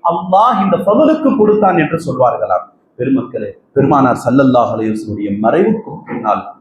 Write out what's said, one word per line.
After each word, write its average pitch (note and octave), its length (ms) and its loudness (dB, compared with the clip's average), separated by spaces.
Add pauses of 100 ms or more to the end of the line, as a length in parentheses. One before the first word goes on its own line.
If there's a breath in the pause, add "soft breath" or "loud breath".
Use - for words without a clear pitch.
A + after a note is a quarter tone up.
அல்லாஹ் F#3 580 2
இந்த F3+ 140 2
ஃபதுலுக்கு C#4+ 600 2
கொடுத்தான் G#3 420 2
என்று D#3+ 200 -2
சொல்வார்களாம். A#2 800 -2 (200)
பெருமக்களே, B2 520 -4 (220)
பெருமானார் C3+ 520 2
ஸல்லல்லாஹு B2 520 2
அலைஹி A2 200 -4
வஸல்லுடைய G#2 460 -8
மறைவுக்கு D#3 640 0
பின்னால் F#3+ 540 -6